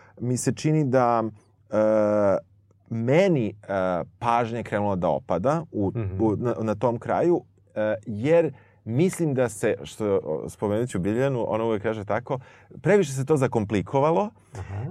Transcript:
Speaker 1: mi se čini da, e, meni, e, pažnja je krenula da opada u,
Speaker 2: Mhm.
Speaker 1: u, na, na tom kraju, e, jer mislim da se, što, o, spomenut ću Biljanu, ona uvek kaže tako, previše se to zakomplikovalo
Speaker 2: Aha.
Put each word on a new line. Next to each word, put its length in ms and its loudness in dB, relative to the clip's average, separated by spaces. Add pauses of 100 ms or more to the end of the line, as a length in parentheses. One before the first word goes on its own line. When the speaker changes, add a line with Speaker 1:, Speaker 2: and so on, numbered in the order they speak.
(200)
Speaker 1:
mi 180 -2
se 160 0
čini 320 2
da, 400 4 (460)
e, 60 -2 (1120)
meni, 580 2
e, 60 -8 (640)
pažnja 400 0
je 60 -6
krenula 320 -2
da 120 0
opada 540 0 (100)
u, 180 -2
Speaker 2:
Mhm. 300 -6
Speaker 1:
u, 160 2
na, 240 -2
na 140 -2
tom 240 -2
kraju, 440 0 (320)
e, 200 -2 (120)
jer 460 2 (320)
mislim 500 0
da 140 2
se, 340 0
što, 220 -8 (120)
o, 320 -4
spomenut 420 -2
ću 80 -4
Biljanu, 480 0
ona 180 -2
uvek 180 -2
kaže 220 -4
tako, 340 -4 (420)
previše 320 2
se 140 -4
to 100 4
zakomplikovalo 920 0 (240)
Speaker 2:
Aha. 360 -10